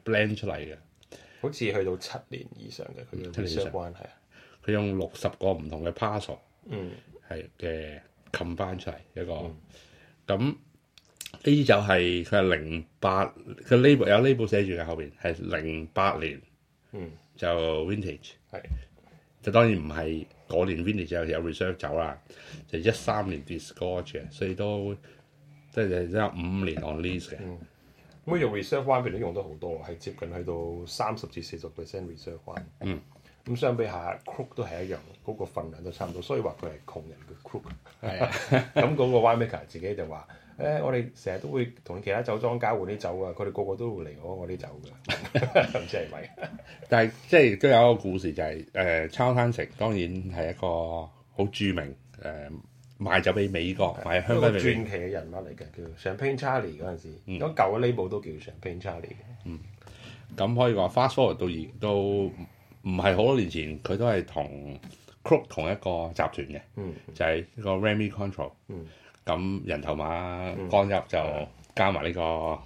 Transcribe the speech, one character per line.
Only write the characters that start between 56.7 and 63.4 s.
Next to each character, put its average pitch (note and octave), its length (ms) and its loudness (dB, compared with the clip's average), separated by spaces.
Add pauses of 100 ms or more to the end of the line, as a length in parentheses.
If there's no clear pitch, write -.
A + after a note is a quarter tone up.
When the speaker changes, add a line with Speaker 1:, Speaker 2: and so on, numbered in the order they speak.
Speaker 2:
嗰 - 60 -6
陣 E2+ 140 -8
時。 D#2+ 60 -16 (180)
Speaker 1:
嗯。 F#2 120 -6
Speaker 2:
咁 D#3 160 -2
舊 G2+ 240 4
嘅 - 0 - (140)
label G2 160 -2
都 G2+ 120 -4
叫 E2+ 120 -10
Champagne F2 480 -10
Charlie F2 320 -8
嘅。 - 40 -18 (280)
Speaker 1:
嗯。 E2 160 -10 (760)
咁 A#2+ 200 2
可 B2 120 6
以 A#2 60 4
話 F#2 140 4
fast B2+ 260 4
forward A#2+ 220 6
到 F#2 100 -2
而， D#2+ 340 -6
到 G#2 120 2 (960)
唔 - 100 0
係 F#2 180 6
好 G2 80 6
多 C3+ 120 6
年 F#2 140 2